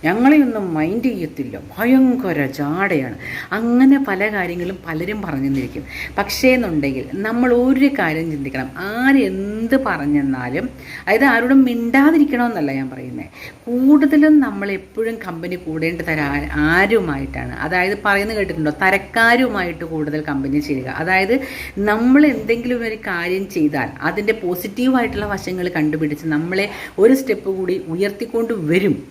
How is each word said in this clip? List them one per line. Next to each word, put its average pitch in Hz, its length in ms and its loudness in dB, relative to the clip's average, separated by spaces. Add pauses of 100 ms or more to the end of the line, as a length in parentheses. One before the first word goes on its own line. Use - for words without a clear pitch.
ഞങ്ങളെയൊന്നും 226 680 4
മൈൻഡ് 170 300 -2
ചെയ്യത്തില്ല, 156 560 -4 (180)
ഭയങ്കര 226 680 2
ജാടയാണ്." 143 720 -2 (340)
അങ്ങനെ 254 560 4
പല 196 200 0
കാര്യങ്ങളും 180 600 -4
പലരും 175 340 -6
പറഞ്ഞു 139 260 -4
തന്നിരിക്കും. 139 360 -4 (340)
പക്ഷേ 202 320 0
എന്നുണ്ടെങ്കിൽ 151 640 0
നമ്മൾ 233 400 0
ഒരു 262 360 4 (100)
കാര്യം 160 320 -2
ചിന്തിക്കണം, 135 460 -6
ആരെന്ത് 220 1040 0
പറഞ്ഞെന്നാലും, 143 880 -2 (380)
അതായത് 226 180 4
ആരോടും 254 380 6
മിണ്ടാതിരിക്കണമെന്നല്ല 240 1080 2
ഞാൻ 135 180 -4
പറയുന്നത്, 127 360 -12 (400)
കൂടുതലും 294 760 6
നമ്മളെപ്പോഴും 208 760 -4 (100)
കമ്പനി 175 280 -8
കൂടേണ്ടത് 165 560 -4
ആരാ-, 147 400 -2
ആരുമായിട്ടാണ്? 151 1000 0
അതായത് 180 520 -2
പറയുന്നത് 208 320 0
കേട്ടിട്ടുണ്ടോ, 160 340 -2
തരക്കാരുമായിട്ട് 196 1120 0
കൂടുതൽ 151 360 -4
കമ്പനി 139 380 -2
ചെയ്യുക. 131 280 -4
അതായത് 190 520 0 (380)
നമ്മൾ 233 480 4
എന്തെങ്കിലും 233 560 0
ഒരു 220 140 -6
കാര്യം 185 540 -4
ചെയ്താൽ 147 400 0 (120)
അതിൻ്റെ 202 320 -2
പോസിറ്റീവായിട്ടുള്ള 220 920 -2
വശങ്ങൾ 185 440 -6
കണ്ടുപിടിച്ച് 151 580 -2
നമ്മളെ 160 260 -2 (460)
ഒരു 240 160 8
സ്റ്റെപ്പ് 220 340 -4
കൂടി 185 380 -4
ഉയർത്തിക്കൊണ്ട് 202 680 -4
വരും 175 580 0